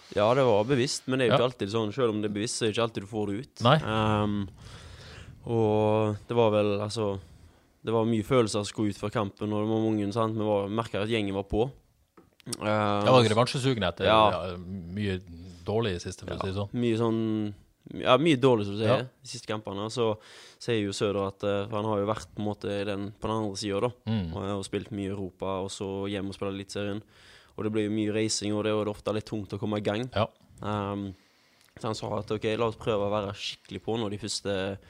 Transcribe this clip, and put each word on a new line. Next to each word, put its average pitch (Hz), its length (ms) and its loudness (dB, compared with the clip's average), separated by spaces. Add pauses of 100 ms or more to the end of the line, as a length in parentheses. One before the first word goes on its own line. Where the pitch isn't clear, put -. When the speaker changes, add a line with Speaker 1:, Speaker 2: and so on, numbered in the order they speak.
(160)
Speaker 1:
Ja, 107 180 6
det 135 140 4
var 104 180 4
bevisst, 131 400 0
men 131 140 0
det 127 80 4
er - 20 4
jo 120 60 6
Speaker 2:
Ja. - 20 4
Speaker 1:
ikke 120 140 4
alltid 104 180 -4
sånn, 107 240 -2
selv 123 160 2
om 107 140 0
det 104 80 -2
er - 20 -6
bevisst, 104 240 -4
så 120 80 0
er 107 60 2
det - 60 -8
ikke 113 100 2
alltid 110 180 -6
du - 60 -18
får 107 160 -2
det 101 160 -4
ut. - 240 -12
Speaker 2:
Nei. 139 80 8 (100)
Speaker 1:
Ehm, 104 600 2 (1000)
og 107 720 2 (100)
det 120 80 -4
var 113 160 6
vel, 104 200 4 (120)
altså, 104 300 -2 (720)
det 113 100 0
var 113 140 2
mye 110 180 2
følelser 117 360 4
som 98 40 -6
skulle 107 280 0
ut - 40 -16
før 104 140 -4
kampen, 107 400 -2
og 104 100 0
det 107 80 0
var 110 140 2
mange, 104 300 0
sant? 113 200 0
Vi 107 120 0
var, 101 260 2
merket 110 320 -2
at 107 60 -4
gjengen 101 260 0
var 101 100 -4
på. 107 200 0 (880)
Ehm, 104 480 2
Speaker 2:
Ja, 117 60 6
var 127 120 10
dere 107 120 4
revansjesugne 123 560 2
etter, 95 180 -4
Speaker 1:
Ja. 110 80 8 (140)
Speaker 2:
ja, 90 260 -4
mye 92 640 -4 (460)
dårlig 104 280 0
i 85 80 -8
siste, - 220 -10
for - 100 -6
å - 60 -8
si 98 60 -2
det 95 80 -4
Speaker 1:
Ja, 101 80 -2
Speaker 2:
sånn? 101 100 -8
Speaker 1:
mye 120 240 0
sånn, 110 560 0 (500)
ja, 127 140 8
mye 156 220 6
dårlig, 120 260 6
som 101 100 -4
du 104 80 -4
sier, 123 140 4
Speaker 2:
Ja. - 60 -
Speaker 1:
de 127 240 -16
siste - 200 -12
kampene. 107 420 -6
Så 113 280 2 (420)
sier 113 240 0
jo 101 80 -2
Søder 98 360 0
at, - 160 -8
eh, 101 240 0
for 113 140 -8
han 107 40 -2
har 107 140 0
jo 101 80 0
vært 107 280 -2
på - 40 -8
en 104 60 -4
måte 104 200 -6 (160)
i - 20 -2
den, 101 360 -4
på - 80 -6
den 107 40 -2
andre 107 240 -2
siden 101 260 -2
da, 120 100 0 (200)
Speaker 2:
Mm. 90 240 -2
Speaker 1:
og, 98 80 -4 (160)
og 95 60 -6
spilt 98 260 -6
mye 101 160 -6
i 98 80 -4
Europa, 95 300 -8 (180)
og 98 60 -6
så 98 400 -6
hjem 98 180 -4
og 95 80 -8
spille 101 180 -6
Eliteserien. 101 480 -6 (560)
Og - 60 -6
det 107 80 0
blir 107 140 0
jo 104 60 0
mye 107 220 0
reising, 107 400 0
og 104 120 0
det 107 60 2
er 107 120 0
jo 104 100 -2
ofte - 200 -4
litt 107 120 -4
tungt 104 240 -8
å 101 100 -8
komme 107 180 -2
i - 20 -2
gang. 107 340 -2
Speaker 2:
Ja. 113 140 2 (340)
Speaker 1:
Ehm, 101 520 -4 (640)
så - 40 -8
han 113 120 -2
sa 107 240 -6
at, 104 120 -8
OK, 107 120 -2 (140)
la 117 100 2
oss 110 80 -4
prøve 101 320 0
å 101 40 -2
være 104 220 -2
skikkelig - 500 -12
på 110 140 -2
nå 110 120 -2
de 104 80 -6
første 98 600 -4 (120)